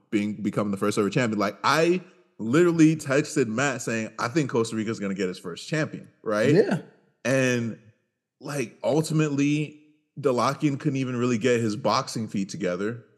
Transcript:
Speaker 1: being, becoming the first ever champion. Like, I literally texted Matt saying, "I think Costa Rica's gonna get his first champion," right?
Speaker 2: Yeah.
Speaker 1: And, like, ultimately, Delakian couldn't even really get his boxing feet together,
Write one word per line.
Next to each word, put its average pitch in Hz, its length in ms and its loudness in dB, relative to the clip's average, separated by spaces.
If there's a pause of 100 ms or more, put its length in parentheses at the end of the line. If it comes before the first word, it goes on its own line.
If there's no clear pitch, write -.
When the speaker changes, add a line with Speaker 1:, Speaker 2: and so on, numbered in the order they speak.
(100)
Speaker 1:
being, 104 320 0
becoming 104 280 -2
the 98 60 -2
first 107 220 0
ever 101 100 2
champion. 110 300 0
Like, 101 260 -2
I 170 380 2 (360)
literally 160 580 4
texted 135 500 0
Matt 117 340 -2
saying, 110 380 -4
"I 110 100 -2
think 139 220 0
Costa 113 260 0
Rica's 110 240 -2
gonna 98 140 -4
get 92 140 -2
his 92 100 -8
first - 280 -12
champion," - 420 -4 (140)
right? 113 320 4
Speaker 2:
Yeah. 226 280 4 (420)
Speaker 1:
And, 123 540 0 (640)
like, 135 440 -8
ultimately, 147 960 0 (400)
Delakian 135 580 0
couldn't 135 200 -2
even 127 180 -4
really 120 220 2
get 120 220 2
his 107 160 0
boxing 117 520 -2
feet 98 220 -4
together, 95 540 -4 (140)